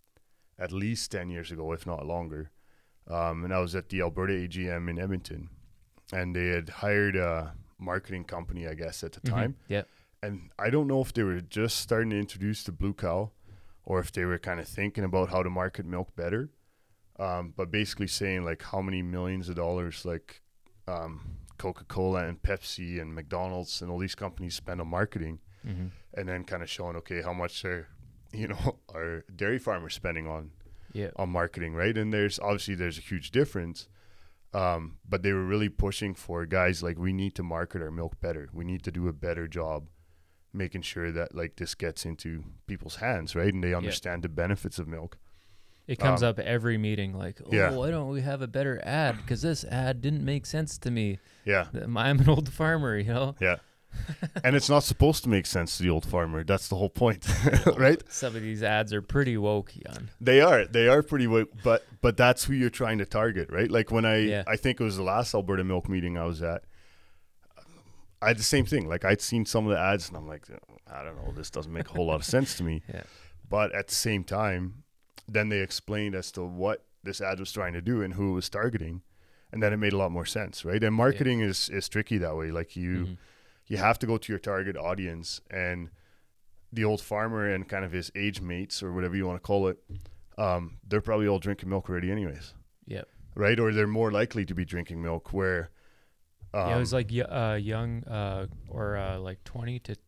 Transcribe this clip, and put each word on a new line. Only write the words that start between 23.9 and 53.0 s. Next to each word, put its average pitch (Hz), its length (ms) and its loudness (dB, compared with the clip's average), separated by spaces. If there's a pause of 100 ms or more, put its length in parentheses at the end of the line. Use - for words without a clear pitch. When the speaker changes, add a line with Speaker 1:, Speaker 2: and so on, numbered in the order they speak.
Speaker 1:
these 92 180 -4
companies 90 400 -8
spend 87 260 -8
on 82 60 -6
marketing, 85 520 -2 (260)
Speaker 2:
Mm-hmm. 92 220 -6 (260)
Speaker 1:
and 92 160 -6
then 90 160 -4
kinda 87 220 -8
showing, 87 300 -8
okay, 85 240 -6
how 87 120 -4
much 90 320 -6
are, 87 220 -6 (220)
<laughs> - 240 -20
you 107 160 -6
know, 101 300 -2 (140)
are 82 280 -6 (140)
dairy 101 240 0
farmers 90 360 -4
spending 82 320 -6
on, 78 240 -8 (420)
Speaker 2:
Yeah. 101 240 -6
Speaker 1:
on 92 120 -2
marketing, 85 460 -2
right? 104 220 0
And 107 160 -2
there's, 104 260 0
obviously 101 360 -2
there's 87 220 -4
a 85 40 -14
huge - 300 -8
difference, 98 560 0 (640)
um, 87 540 0
but 95 160 -2
they 98 100 2
were 95 120 0
really 104 240 2
pushing 98 440 -2
for 85 320 -6
guys 90 380 2
like, 85 140 -2
"We 90 160 0
need 95 220 -2
to 90 80 -4
market 85 380 -4
our 78 100 -8
milk 82 300 -6
better. 80 320 -4
We 85 120 -8
need 90 180 -4
to 90 80 -6
do 87 160 -2
a 82 60 0
better 82 340 -4
job 78 420 -4 (640)
making 95 300 -4
sure 85 280 -4
that, 82 240 -4
like, 82 220 -6
this - 180 -6
gets - 300 -6
into 82 400 -6 (200)
people's 87 300 -8
hands," 104 400 -4
right? 92 180 4
And 92 100 -2
they 90 80 0
Speaker 2:
Yeah. 87 60 2
Speaker 1:
understand 87 460 -4
the 87 60 -2
benefits 87 500 -2
of 80 80 -6
milk. 82 300 -10 (720)
Speaker 2:
It 131 80 -2
comes 92 240 4
Speaker 1:
Um, 120 80 6
Speaker 2:
up 104 100 -2
every 117 380 2
meeting, 104 400 0
like, 95 260 -8
"Oh, - 80 -16
Speaker 1:
yeah. 101 200 6
Speaker 2:
why 131 180 0
don't 156 200 -2
we 139 120 -2
have 139 220 -2
a 123 40 -4
better 135 380 0
ad? 135 300 2 (100)
'Cause 117 160 -2
this 156 240 0
ad 127 360 0
didn't 143 220 0
make 139 220 0
sense 156 320 -4
to 123 140 -4
me. 104 260 0 (280)
Speaker 1:
Yeah. 98 180 4 (100)
Speaker 2:
Th-, 57 120 -4
I'm 123 340 4
an 147 100 10
old 147 240 6
farmer," 156 420 2
you 104 160 0